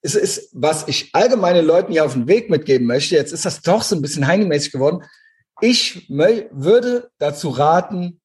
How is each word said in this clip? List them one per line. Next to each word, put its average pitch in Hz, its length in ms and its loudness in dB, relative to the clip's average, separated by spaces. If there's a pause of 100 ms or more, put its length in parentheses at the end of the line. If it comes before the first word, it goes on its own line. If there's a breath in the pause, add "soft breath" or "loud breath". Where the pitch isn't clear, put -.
Es - 140 -6
ist, - 360 -4
was 156 360 -2
ich - 260 -6
allgemeinen 180 500 2
Leuten 185 280 2
hier 156 120 2
auf 131 100 -2
den 120 120 -2
Weg 220 240 2
mitgeben 139 360 2
möchte, 135 280 -2
jetzt 143 180 0
ist 165 120 -8
das 175 160 -6
doch 208 240 0
so 208 100 -2
ein 151 80 -4
bisschen 143 240 -4
Heini-mäßig 165 460 0
geworden. 147 320 -2 (560 soft breath)
Ich 220 480 -2
mö-, 185 420 0
würde 240 680 0
dazu 147 320 -4
raten 175 760 0